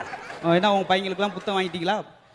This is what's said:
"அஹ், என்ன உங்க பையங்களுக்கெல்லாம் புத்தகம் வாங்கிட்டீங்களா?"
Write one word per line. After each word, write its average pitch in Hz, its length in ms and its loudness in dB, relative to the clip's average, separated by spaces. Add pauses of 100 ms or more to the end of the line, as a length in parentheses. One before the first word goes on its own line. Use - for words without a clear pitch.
(440)
"அஹ், 170 100 6
என்ன 202 180 4
உங்க 190 220 2
பையங்களுக்கெல்லாம் 190 380 0
புத்தகம் 190 300 -2
வாங்கிட்டீங்களா?" 180 420 -2 (300)